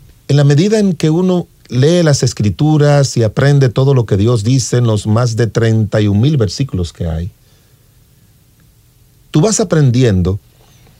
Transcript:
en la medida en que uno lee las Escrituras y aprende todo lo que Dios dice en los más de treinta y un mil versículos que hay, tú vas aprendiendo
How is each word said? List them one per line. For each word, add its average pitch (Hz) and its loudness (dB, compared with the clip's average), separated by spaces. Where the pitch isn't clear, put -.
en 135 2
la 143 2
medida 170 2
en 196 0
que 156 -2
uno 180 -2
lee 156 2
las 143 0
Escrituras 143 0
y 120 0
aprende 135 2
todo 135 0
lo 123 0
que 104 -2
Dios 107 0
dice 127 0
en 120 0
los 107 -2
más 113 0
de 113 0
treinta 110 0
y 104 0
un 101 0
mil 147 0
versículos 95 -4
que 87 -8
hay, 82 -8
tú 151 2
vas 208 0
aprendiendo 120 0